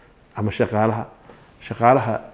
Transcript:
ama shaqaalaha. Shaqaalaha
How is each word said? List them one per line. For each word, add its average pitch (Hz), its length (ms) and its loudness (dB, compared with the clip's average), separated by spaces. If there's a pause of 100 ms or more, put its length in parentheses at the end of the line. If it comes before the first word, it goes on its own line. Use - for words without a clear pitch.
(360)
ama 107 160 -4
shaqaalaha. 107 540 0 (560)
Shaqaalaha 117 600 2 (120)